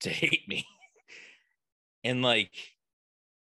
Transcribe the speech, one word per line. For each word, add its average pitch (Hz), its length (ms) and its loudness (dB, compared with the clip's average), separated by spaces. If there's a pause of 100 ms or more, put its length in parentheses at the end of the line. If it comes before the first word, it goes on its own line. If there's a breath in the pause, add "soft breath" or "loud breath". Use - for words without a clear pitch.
to - 80 -4
<laughs> - 20 -2
hate - 360 0
me." - 200 -6 (1400 loud breath)
And, 127 180 0
like, 113 320 2 (920)